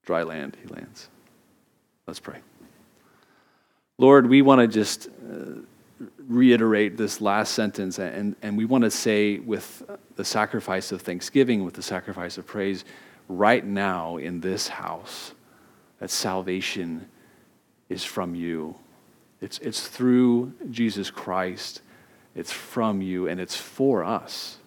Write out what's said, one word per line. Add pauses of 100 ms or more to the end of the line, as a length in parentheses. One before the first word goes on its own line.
Dry
land,
he
lands. (960)
Let's
pray. (1600)
Lord,
we
wanna
just,
uh, (680)
reiterate
this
last
sentence,
and,
and
we
wanna
say
with (340)
the
sacrifice
of
thanksgiving,
with
the
sacrifice
of
praise, (420)
right
now
in
this
house, (680)
that
salvation (800)
is
from
you. (680)
It's,
it's
through (160)
Jesus
Christ. (540)
It's
from
you,
and
it's
for
us.